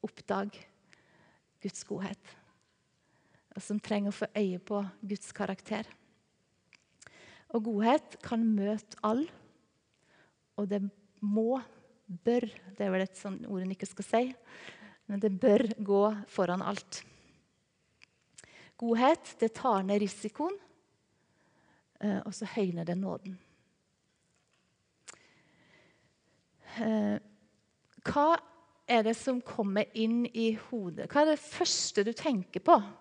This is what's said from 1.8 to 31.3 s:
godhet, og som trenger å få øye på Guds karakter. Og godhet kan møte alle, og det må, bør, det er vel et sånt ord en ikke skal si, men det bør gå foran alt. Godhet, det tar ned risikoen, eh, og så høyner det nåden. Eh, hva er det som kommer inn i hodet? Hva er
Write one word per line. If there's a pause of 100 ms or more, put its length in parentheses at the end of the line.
godhet, (1200)
og
som
trenger
å
få
øye
på (200)
Guds
karakter. (1600)
Og
godhet
kan
møte
alle, (1300)
og
det (380)
må, (480)
bør, (320)
det
er
vel
et
sånt
ord
en
ikke
skal
si, (840)
men
det
bør (160)
gå (300)
foran
alt. (1800)
Godhet,
det
tar
ned
risikoen, (1400)
eh,
og
så
høyner
det
nåden. (3500)
Eh, (880)
hva (640)
er
det
som
kommer
inn
i
hodet?
Hva
er